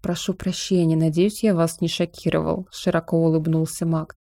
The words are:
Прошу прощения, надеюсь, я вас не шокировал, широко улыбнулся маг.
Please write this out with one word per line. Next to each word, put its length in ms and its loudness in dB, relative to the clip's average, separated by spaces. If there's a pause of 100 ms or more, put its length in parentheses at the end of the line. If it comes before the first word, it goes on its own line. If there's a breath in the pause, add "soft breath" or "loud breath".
Прошу 340 -4
прощения, 600 0
надеюсь, 480 2
я 120 4
вас 260 0
не 60 0
шокировал, 840 -2
широко 460 -2
улыбнулся 680 0
маг. 300 -4 (200)